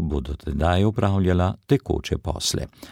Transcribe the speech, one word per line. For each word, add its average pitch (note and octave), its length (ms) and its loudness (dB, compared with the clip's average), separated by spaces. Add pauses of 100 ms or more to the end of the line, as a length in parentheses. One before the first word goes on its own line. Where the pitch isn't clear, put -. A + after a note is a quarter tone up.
bo D2 180 -2
do C#2 140 -8
tedaj E2 500 0
opravljala G2 680 2 (120)
tekoče - 520 0
posle. - 480 -4 (260)